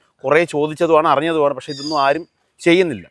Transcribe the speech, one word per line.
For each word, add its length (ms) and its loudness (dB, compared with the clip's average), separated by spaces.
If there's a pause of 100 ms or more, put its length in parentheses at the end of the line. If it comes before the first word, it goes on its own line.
(240)
കുറേ 200 2
ചോദിച്ചതുമാണ്, 640 0
അറിഞ്ഞതുമാണ്. 460 0
പക്ഷേ 180 -14
ഇതൊന്നും 340 -6
ആരും 360 -4 (220)
ചെയ്യുന്നില്ല. 460 0